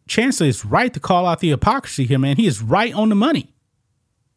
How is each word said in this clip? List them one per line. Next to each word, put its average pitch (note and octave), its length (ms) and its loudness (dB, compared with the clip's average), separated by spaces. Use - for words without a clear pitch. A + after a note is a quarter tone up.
Chansley A3+ 420 0
is A#2+ 140 -2
right G3+ 300 0
to - 80 -8
call F3+ 240 0
out E3+ 160 0
the E3+ 100 0
hypocrisy G3+ 540 0
here, C3 140 0
man. C#3 180 0
He A3+ 100 2
is A2 140 -2
right F#3 320 0
on G#3+ 160 0
the G#3+ 60 2
money. A#3 400 0